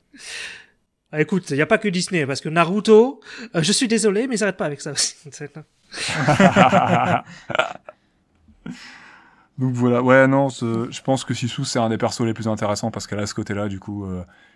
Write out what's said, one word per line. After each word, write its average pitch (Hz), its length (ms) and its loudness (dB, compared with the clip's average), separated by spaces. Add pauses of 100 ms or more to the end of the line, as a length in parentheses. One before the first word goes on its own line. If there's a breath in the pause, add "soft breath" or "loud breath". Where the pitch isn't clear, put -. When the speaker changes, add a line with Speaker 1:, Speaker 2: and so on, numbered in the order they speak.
(1160 loud breath)
Speaker 1:
Ah, 151 60 2
écoute, 180 300 -2
y 139 100 0
a 151 60 0
pas 220 100 4
que 208 100 -4
Disney, 175 380 -2
parce 135 160 -6
que 160 80 -8
Naruto, 214 720 4 (320 loud breath)
euh, 175 80 0
je 160 100 2
suis 254 160 0
désolé, 214 380 0
mais 254 100 -4
ils 202 80 -2
arrêtent 190 140 -2
pas 196 80 -4
avec 147 160 -6
ça 147 120 -10
aussi. - 220 -4 (140)
<laughs> - 640 -20
Speaker 2:
<laughs> 127 1300 2 (2250 loud breath)
Donc 131 140 -2
voilà, 120 280 2
ouais, 131 260 6
non, 135 220 2
ce, 117 400 -4
je - 140 -12
pense 135 200 0
que 120 120 -6
Sisu, 123 300 -6
c'est - 120 -4
un 113 120 2
des 110 100 -2
persos 117 260 -2
les 110 80 0
plus 107 140 -8
intéressants, 107 420 -2
parce - 160 -8
qu'elle 101 140 -6
a 101 80 -4
ce - 80 -12
côté-là, 104 320 -6
du 98 120 -10
coup, 101 260 -10
euh, 92 180 -8 (320 soft breath)